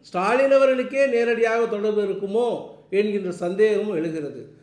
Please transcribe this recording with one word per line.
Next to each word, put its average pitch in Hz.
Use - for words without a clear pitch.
ஸ்டாலின் 233
அவர்களுக்கே 262
நேரடியாக 233
தொடர்பு 208
இருக்குமோ 196
என்கின்ற 202
சந்தேகமும் 202
எழுகிறது. 151